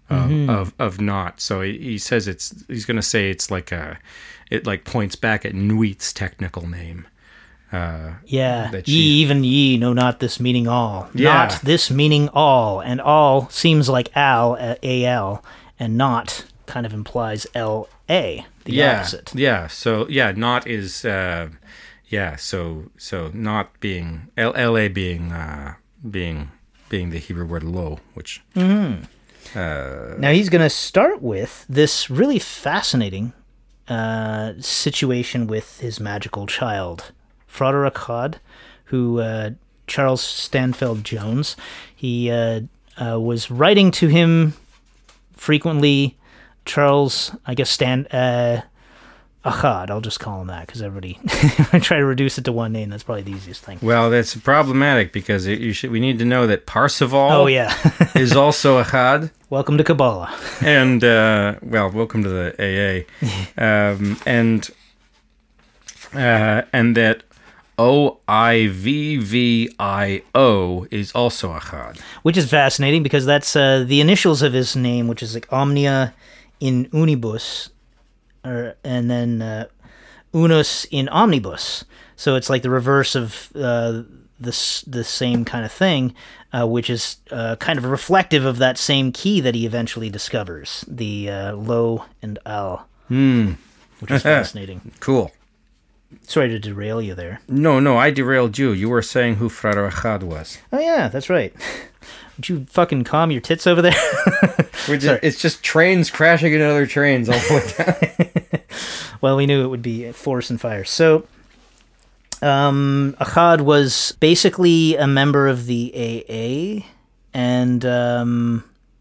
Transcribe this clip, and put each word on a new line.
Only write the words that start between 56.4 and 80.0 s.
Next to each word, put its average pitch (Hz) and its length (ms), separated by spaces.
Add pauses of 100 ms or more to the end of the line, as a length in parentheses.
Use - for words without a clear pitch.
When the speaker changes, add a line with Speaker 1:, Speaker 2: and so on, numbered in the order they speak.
Speaker 2:
that 104 220
Parsifal 139 640
Speaker 1:
Oh, 143 160
yeah. 127 260 (380)
<laughs> - 40
Speaker 2:
is 127 200
also 139 480
Akkad. 139 480 (180)
Speaker 1:
Welcome 143 300
to 156 40
Kabbalah. 127 540 (240)
Speaker 2:
And, 131 420
uh, 110 600
well, 110 260
welcome 110 340
to 98 60
the 90 300
A 98 400
A. 90 60 (520)
Speaker 1:
<laughs> - 0 (360)
Speaker 2:
Um, 101 320
and, 117 440 (1400)
uh, 110 500 (100)
and 117 240
that 113 260 (540)
O 135 500
I 113 440
V 143 460
V 117 640
I 98 420 (140)
O 95 560
is 104 220
also 120 400
Akkad. 69 440 (260)
Speaker 1:
Which 165 140
is 143 120
fascinating, 143 540
because 139 220
that's, 143 300
uh, 135 320
the 143 140
initials 160 400
of 143 120
his 127 220
name, 120 320
which 117 160
is, 110 100
like, 117 180
Omnia 139 600 (460)
in 127 280
Unibus, 131 800 (760)
or, 120 400
and 123 260
then, 120 320
uh, 110 240 (680)